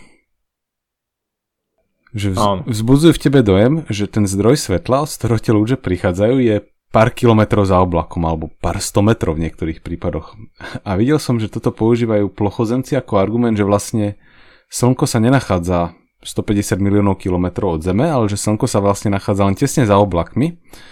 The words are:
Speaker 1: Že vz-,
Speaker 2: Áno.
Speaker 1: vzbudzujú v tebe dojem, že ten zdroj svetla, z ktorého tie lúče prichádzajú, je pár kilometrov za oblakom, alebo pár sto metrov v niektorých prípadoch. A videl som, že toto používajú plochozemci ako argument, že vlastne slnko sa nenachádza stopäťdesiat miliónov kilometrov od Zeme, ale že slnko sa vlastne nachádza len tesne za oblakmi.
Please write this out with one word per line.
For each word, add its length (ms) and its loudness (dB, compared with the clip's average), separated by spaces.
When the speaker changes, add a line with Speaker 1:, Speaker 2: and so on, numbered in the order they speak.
Speaker 1:
Že 240 -6
vz-, 80 -2
Speaker 2:
Áno. 240 0
Speaker 1:
vzbudzujú 480 4
v 80 -6
tebe 240 4
dojem, 280 4
že 240 -4
ten 160 0
zdroj 320 2
svetla, 480 -2
z 100 -10
ktorého 240 -2
tie 140 0
lúče 240 0
prichádzajú, 640 -2
je 140 2
pár 240 2
kilometrov 560 2
za 80 4
oblakom, 480 0
alebo 320 -4
pár 240 -4
sto 240 0
metrov 320 0
v 80 -4
niektorých 400 -8
prípadoch. 480 -8
A 160 -4
videl 240 2
som, 160 -2
že 160 -6
toto 160 -4
používajú 640 0
plochozemci 640 -4
ako 240 0
argument, 320 0
že 80 0
vlastne 560 -2
slnko 320 2
sa 160 0
nenachádza 720 0
stopäťdesiat 640 -4
miliónov 400 2
kilometrov 560 -2
od 80 -6
Zeme, 240 0
ale 160 0
že 160 -4
slnko 240 0
sa 160 0
vlastne 320 0
nachádza 320 0
len 80 2
tesne 320 0
za 160 4
oblakmi. 560 -2